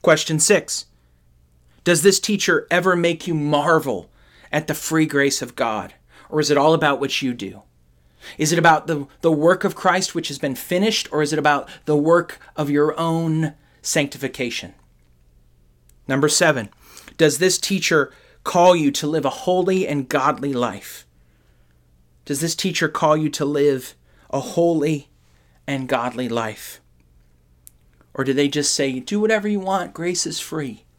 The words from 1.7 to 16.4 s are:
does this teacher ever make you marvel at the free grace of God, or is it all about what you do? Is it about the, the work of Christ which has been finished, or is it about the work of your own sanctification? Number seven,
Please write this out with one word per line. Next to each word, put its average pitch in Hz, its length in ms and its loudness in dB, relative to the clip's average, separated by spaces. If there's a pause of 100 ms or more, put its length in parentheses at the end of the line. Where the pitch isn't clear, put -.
does 170 180 2
this 190 180 6
teacher 196 520 0
ever 180 240 2
make 170 320 -2
you 170 80 -2
marvel 147 720 0 (420)
at 156 140 -2
the 156 80 -6
free 160 320 0
grace 139 380 0
of 120 120 -14
God, 107 380 -4 (360)
or 151 100 0
is 147 100 0
it 143 80 4
all 151 160 6
about 151 260 2
what 139 220 -4
you 127 140 -4
do? 95 260 -12 (760)
Is 156 160 0
it 165 40 2
about 160 300 4
the, 147 180 -4 (140)
the 165 140 4
work 165 320 4
of 190 100 -2
Christ 185 400 0
which 170 140 -6
has 143 100 -10
been 135 160 -4
finished, 202 560 -2
or 151 100 0
is 147 120 0
it 160 60 0
about 147 300 2 (160)
the 151 120 2
work 165 420 2 (160)
of 151 140 -2
your 147 280 2
own 160 560 0 (280)
sanctification? 131 920 -4 (1300)
Number 139 220 2
seven, 143 400 2 (480)